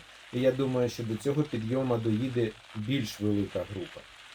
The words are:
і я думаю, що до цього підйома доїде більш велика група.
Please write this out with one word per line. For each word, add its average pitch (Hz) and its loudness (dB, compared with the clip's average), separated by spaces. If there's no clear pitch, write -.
і 123 0
я 131 6
думаю, 127 2
що 117 -6
до 110 -2
цього 143 0
підйома 123 0
доїде 113 2
більш 110 -2
велика 101 2
група. 92 -8